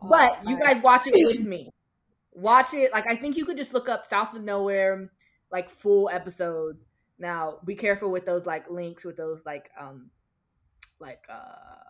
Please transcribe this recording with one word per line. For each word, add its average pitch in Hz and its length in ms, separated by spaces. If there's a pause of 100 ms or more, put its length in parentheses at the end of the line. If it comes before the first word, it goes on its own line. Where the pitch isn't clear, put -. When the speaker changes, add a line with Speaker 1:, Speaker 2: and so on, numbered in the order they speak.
Speaker 1:
But 262 380
Speaker 2:
All 208 100
Speaker 1:
you 262 80
Speaker 2:
right. 294 160
Speaker 1:
guys 233 80
watch 247 260
it 254 60 (120)
with 226 200
me. 170 240 (640)
Watch 240 420
it. 262 200
Like, 214 140
I 233 100
think 277 200
you 311 80
could 330 120
just 277 160
look 247 160
up 220 160
South 220 280
of 226 80
Nowhere, 196 720 (400)
like, 185 180
full 202 400
episodes. 170 800 (320)
Now, 165 460
be 196 100
careful 202 360
with 180 140
those, 175 200
like, 160 240
links, 175 340
with 170 140
those, 160 280
like, 147 320
um, 135 320 (920)
like, 135 300
uh, - 460 (140)